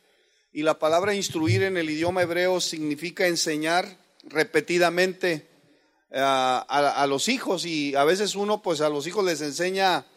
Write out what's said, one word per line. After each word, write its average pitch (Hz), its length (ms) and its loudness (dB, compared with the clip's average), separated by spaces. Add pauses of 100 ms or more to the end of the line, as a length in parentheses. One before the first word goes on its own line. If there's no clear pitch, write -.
(520)
Y 151 120 -6
la 156 160 4
palabra 175 360 2
instruir 180 480 0
en 190 140 0
el 160 120 -2
idioma 170 340 0
hebreo 180 360 2
significa 160 680 -2
enseñar 170 720 -2 (260)
repetidamente, 175 1200 0 (640)
eh, 127 80 -4
a, 131 380 2 (100)
a, 139 360 2
a 143 40 4
los 139 220 -2
hijos, 202 360 -2
y 147 300 -4
a 139 80 4
veces 185 320 2
uno, 208 260 -2
pues, 156 200 -2
a 151 80 2
los 147 180 -4
hijos 190 160 -2
les 170 160 0
enseña 175 680 0 (120)